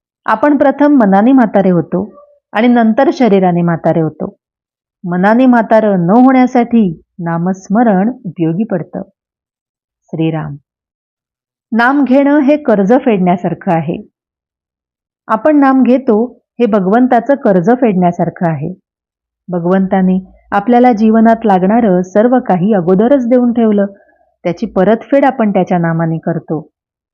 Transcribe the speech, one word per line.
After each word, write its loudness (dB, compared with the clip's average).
आपण 0
प्रथम 2
मनाने 2
म्हातारे 2
होतो -2
आणि 0
नंतर 2
शरीराने 0
म्हातारे -2
होतो. -6
मनाने 2
म्हातारं 2
न 0
होण्यासाठी 2
नामस्मरण -2
उपयोगी -4
पडतं. -8
श्रीराम. -6
नाम 0
घेणं 2
हे 2
कर्ज 0
फेडण्यासारखं -2
आहे. -6
आपण 0
नाम 2
घेतो 0
हे 0
भगवंताचं 0
कर्ज 0
फेडण्यासारखं -2
आहे. -8
भगवंताने -2
आपल्याला 2
जीवनात 2
लागणारं 2
सर्व 0
काही 0
अगोदरच 0
देऊन 2
ठेवलं, 0
त्याची -6
परतफेड 0
आपण -2
त्याच्या -2
नामाने -2
करतो. -8